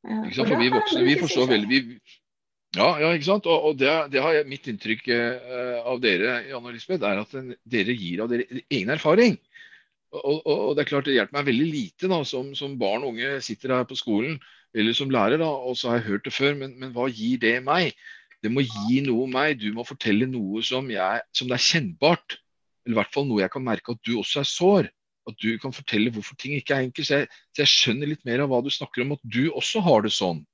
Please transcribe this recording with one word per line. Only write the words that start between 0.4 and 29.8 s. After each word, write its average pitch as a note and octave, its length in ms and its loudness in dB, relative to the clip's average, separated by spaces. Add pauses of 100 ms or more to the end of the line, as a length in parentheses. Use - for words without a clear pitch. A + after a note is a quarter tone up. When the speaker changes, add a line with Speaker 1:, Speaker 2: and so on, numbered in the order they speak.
Speaker 1:
og - 20 0
Speaker 2:
For - 60 4
Speaker 1:
da A#2 80 2
Speaker 2:
vi B2 80 4
Speaker 1:
kan - 80 2
Speaker 2:
voksne, - 220 0
Speaker 1:
man - 80 6
Speaker 2:
vi C#3+ 60 6
Speaker 1:
bruke F3 120 0
Speaker 2:
forstår C3 160 2
Speaker 1:
seg C3 80 2
selv. A#2 60 6
Speaker 2:
veldig, A2 320 2
vi, A#2+ 100 -18 (720)
ja, G2 140 4 (140)
ja, D#3 120 4
ikke D3+ 140 -2
sant? F#3+ 240 2
Og, D#3 160 4
og D3+ 120 2
det, C3+ 120 4 (220)
det C3+ 100 2
har D#3 140 4
jeg, D3+ 120 2
mitt C#3 220 -12
inntrykk, A2 380 -4
eh, B2 760 -2
av B2 180 -4
dere, A2+ 360 2 (120)
Janne A#2+ 220 -10
og A#2 60 -12
Lisbeth, D#3 280 -4
er G2+ 160 0
at - 140 -10
den, C3 160 -10 (140)
dere A2+ 340 0
gir F2 260 -4
av A#2+ 60 -4
dere A#2+ 160 -2 (240)
egen A#2+ 240 -2
erfaring. F#3 420 4 (760)
Og, - 100 -12 (240)
og, D3+ 80 2
og A#2+ 220 -2
det D3+ 100 0
er - 20 -8
klart, C#3 180 0
det C3+ 120 2
hjelper G#2+ 180 0
meg C#3+ 140 0
veldig B2+ 180 4
lite E3+ 420 -4
da, E3+ 140 2
som, C3+ 300 -8
som C#3 240 -8
barn A2 260 0
og B2+ 80 -4
unge C3 300 -4
sitter B2+ 340 -4
her B2+ 100 0
på C3 120 -10
skolen, B2 400 -2 (360)
eller A2 220 2
som C#3 160 -2
lærer A#2+ 260 4
da, D#3+ 120 0
og B2+ 260 -6
så A#2+ 140 -4
har A#2 100 2
jeg G#2+ 80 -6
hørt G2+ 160 -2
det B2+ 100 -8
før, C#3+ 240 2
men, C3+ 200 -10
men C3 160 -12
hva B2 160 -2
gir A#2 320 -2
det A#2 140 4 (100)
meg? E3 260 2 (480)
Det G#2+ 100 -4
må C3+ 140 2
gi A#2 400 0
noe B2+ 240 0
meg, C3+ 320 0
du G#2 160 -4
må A#2+ 80 -8
fortelle A2+ 420 0
noe A2+ 380 -4
som C3 240 -4
jeg, G2+ 320 -2 (160)
som B2 140 -4
det A#2+ 80 0
er - 80 0
kjennbart, D3 720 0 (480)
eller A#2 100 -2
i - 20 4
hvert - 140 -2
fall C#3+ 160 -2
noe G#2 140 2
jeg F#2 100 -2
kan C3 140 -6
merke A2+ 260 -4
at A#2 160 -8
du A#2 80 0
også G#2+ 240 -2
er C#3 80 -2
sår, F#3 400 4 (380)
at A2 120 -14
du A2 120 -2 (100)
kan C3 160 -8
fortelle A#2+ 340 0
hvorfor A2 300 -12
ting C#3 160 -6
ikke C#3 180 -2
er C3 120 0
enkelt, C3+ 200 -6
så C#3+ 140 2
jeg, - 80 -4 (240)
så D3 100 -2
jeg C#3 80 4
skjønner C#3 380 2
litt D3+ 180 -6
mer B2 140 0
av C#3+ 100 0
hva B2 140 2
du C#3 80 -4
snakker - 320 -6
om, C#3 100 -2
at - 80 -12
du A#2+ 200 -2 (100)
også G3 320 -2